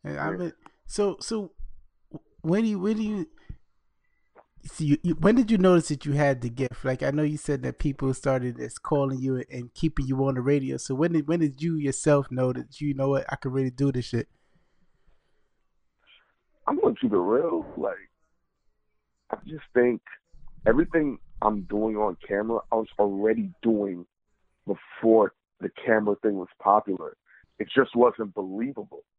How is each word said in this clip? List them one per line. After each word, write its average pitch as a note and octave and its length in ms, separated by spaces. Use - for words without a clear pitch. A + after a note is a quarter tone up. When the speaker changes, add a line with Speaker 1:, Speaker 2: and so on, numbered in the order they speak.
Speaker 1:
And - 160
I D#3+ 140
Speaker 2:
Yeah. F3+ 40
Speaker 1:
mean, F3 160
so, G3+ 340
so G#3+ 320
when F#3 220
do A3+ 60
you, G3+ 80
when G#3 180
do A3 60
you, G#3 240
so - 180
you, D3 220
you, E3+ 100
when F#3 220
did A3+ 140
you A3 80
notice F3+ 300
that C#3+ 160
you D3 80
had C#3 280
the B2 100
gift? B2+ 340
Like, C3 200
I C#3 80
know D3+ 100
you D3+ 140
said C#3+ 260
that B2+ 160
people C3+ 360
started B2+ 420
just - 260
calling C3+ 380
you C3 280
and B2 260
keeping D3+ 340
you C3+ 180
on C3+ 80
the B2+ 60
radio. C3+ 360
So C3 200
when E3+ 160
did, D3+ 160
when E3+ 100
did C#3+ 240
you E3 140
yourself C#3+ 560
know B2+ 200
that, - 280
you D3 140
know C3+ 160
what, C3+ 220
I C#3 40
could C3 160
really C3 180
do C3+ 220
this B2+ 140
shit? A2+ 220
Speaker 2:
I'm D4 140
gonna A#3 200
keep A2 120
it G#2 40
real. B2+ 480
Like, G2 340
I - 60
just D#3 180
think B2 280
everything C#3 520
I'm G#2+ 200
doing G#2+ 340
on G#2 200
camera, G#2+ 320
I A2+ 40
was A2 120
already G2+ 540
doing G2+ 420
before A2 680
the G2 80
camera G#2+ 380
thing G#2 160
was F2+ 100
popular. G2 560
It - 160
just C3+ 200
wasn't A2+ 400
believable. G2+ 720